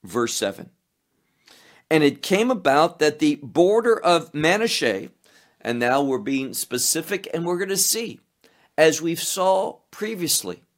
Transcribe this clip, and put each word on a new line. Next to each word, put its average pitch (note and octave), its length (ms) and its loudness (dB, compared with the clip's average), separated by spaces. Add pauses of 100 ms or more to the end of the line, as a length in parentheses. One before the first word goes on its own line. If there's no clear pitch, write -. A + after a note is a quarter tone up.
Verse A2+ 320 -2
seven, - 340 -4 (1200)
"And D#3 140 4
it C#3+ 180 2
came A3 300 0
about E3+ 480 2
that D3+ 200 0
the D3 220 2
border G#3 580 2
of E3+ 340 0
Manasseh," D#3 760 0 (500)
and A#2+ 200 -4
now B2 220 2
we're C3+ 180 -2
being C3+ 340 -4
specific, E3 800 -4
and E3+ 120 -4
we're F3 120 -2
gonna G3 180 -4
see, G3 440 -2 (580)
as D#3 240 4
we E3 140 -2
saw F#3+ 640 -2 (120)
previously F3 720 -6 (140)